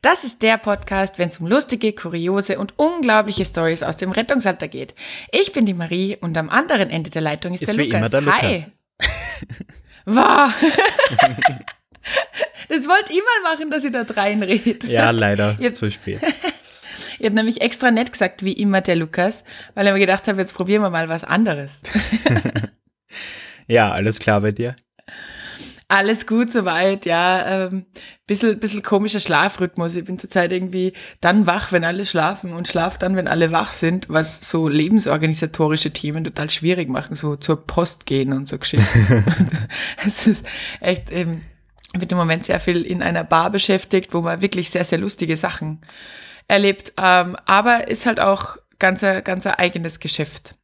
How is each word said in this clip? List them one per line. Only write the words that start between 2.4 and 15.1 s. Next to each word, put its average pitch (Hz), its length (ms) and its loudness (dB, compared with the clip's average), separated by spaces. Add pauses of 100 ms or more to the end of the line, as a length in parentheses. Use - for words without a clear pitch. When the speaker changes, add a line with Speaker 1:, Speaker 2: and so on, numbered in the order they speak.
Speaker 1:
und - 180 -8
unglaubliche 226 680 2
Storys 165 360 -2
aus 160 160 -4
dem 185 140 -4
Rettungsalter 214 560 -2
geht. 135 260 -12 (380)
Ich 392 220 2
bin 240 120 4
die 196 80 0
Marie 175 480 -2
und 165 160 -4
am 160 140 -4
anderen 254 400 0
Ende 160 180 -4
der 160 140 -4
Leitung 156 320 -4
ist 180 80 -6
Speaker 2:
Ist - 120 -2
Speaker 1:
der - 80 0
Speaker 2:
wie 123 60 0
Speaker 1:
Lukas. 110 240 0
Speaker 2:
immer 139 80 4
der 147 140 2
Speaker 1:
Hi. - 180 0
Speaker 2:
Lukas. 165 140 -4 (1400)
<laughs> - 0 -
Speaker 1:
Wow. 262 540 6
<laughs> - 1040 2 (1040)
Das 294 180 -2
wollte 392 240 2
ich 330 60 0 (260)
mal 330 120 0
machen, 311 160 -8
dass 294 120 -2
ich 277 80 -2
da 240 120 -4
reinrede. 208 840 0
Speaker 2:
Ja, 113 240 4
leider. 104 500 2